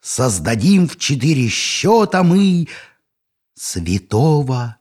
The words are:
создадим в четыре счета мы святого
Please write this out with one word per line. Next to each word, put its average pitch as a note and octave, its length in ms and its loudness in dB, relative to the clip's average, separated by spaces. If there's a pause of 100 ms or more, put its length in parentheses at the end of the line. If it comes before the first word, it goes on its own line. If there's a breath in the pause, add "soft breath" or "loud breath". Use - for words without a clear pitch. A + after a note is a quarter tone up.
создадим B2 880 0
в - 80 -10
четыре C3+ 520 0
счета F#3+ 720 0
мы F3+ 440 2 (880 loud breath)
святого A#2+ 1300 -2